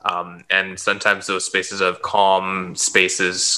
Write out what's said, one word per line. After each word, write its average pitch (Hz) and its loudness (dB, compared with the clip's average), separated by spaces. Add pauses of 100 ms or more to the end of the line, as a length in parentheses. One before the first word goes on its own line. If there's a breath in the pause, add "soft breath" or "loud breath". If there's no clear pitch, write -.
Um, 87 -6
and 95 0
sometimes 101 0
those 92 -2
spaces 98 -2
of 90 0
calm 95 0
spaces 92 2